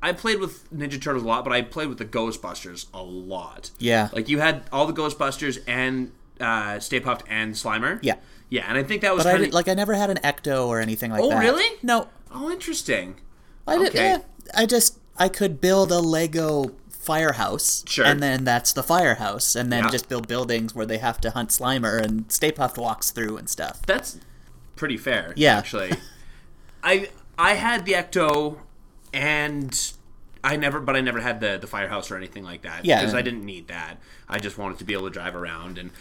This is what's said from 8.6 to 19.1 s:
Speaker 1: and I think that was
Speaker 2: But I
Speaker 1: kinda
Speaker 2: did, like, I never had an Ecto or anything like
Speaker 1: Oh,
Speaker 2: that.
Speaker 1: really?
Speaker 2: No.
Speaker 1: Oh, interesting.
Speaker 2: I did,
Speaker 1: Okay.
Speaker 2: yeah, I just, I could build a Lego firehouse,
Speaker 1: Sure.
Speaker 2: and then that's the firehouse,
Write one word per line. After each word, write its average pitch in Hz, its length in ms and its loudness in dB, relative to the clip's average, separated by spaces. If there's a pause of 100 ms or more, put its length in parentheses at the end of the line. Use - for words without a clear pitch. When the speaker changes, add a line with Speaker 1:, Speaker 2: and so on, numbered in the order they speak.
Speaker 1:
and 117 100 0
I 139 60 2
think 202 180 -2
that 196 140 4
was 170 100 4
Speaker 2:
But 175 40 6
I 180 40 8
Speaker 1:
kinda 190 140 4
Speaker 2:
did, 143 60 -4
like, 170 140 4
I 190 60 2
never 202 220 2
had 202 140 2
an 185 140 -2
Ecto 135 440 0
or 117 120 0
anything 110 320 -2
like 107 100 2
Speaker 1:
Oh, 254 100 4
Speaker 2:
that. - 80 4
Speaker 1:
really? 269 260 4 (160)
Speaker 2:
No. 233 260 2 (240)
Speaker 1:
Oh, 277 200 -6
interesting. 123 640 -4 (520)
Speaker 2:
I 349 120 4
did, 381 100 4
Speaker 1:
Okay. - 80 0 (140)
Speaker 2:
yeah, 359 60 6 (360)
I 226 140 4
just, 233 320 2 (180)
I 180 100 6
could 190 320 0
build 185 320 6
a 175 80 4
Lego 160 760 2 (140)
firehouse, 131 1000 0
Speaker 1:
Sure. - 180 4
Speaker 2:
and 147 160 4
then 131 220 2
that's 120 300 4
the 131 100 -2
firehouse, 117 720 2